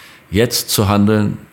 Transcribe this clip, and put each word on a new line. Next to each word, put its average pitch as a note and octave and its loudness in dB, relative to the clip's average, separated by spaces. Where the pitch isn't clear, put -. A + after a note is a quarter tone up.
jetzt G#2+ -2
zu G#2 0
handeln G#2 0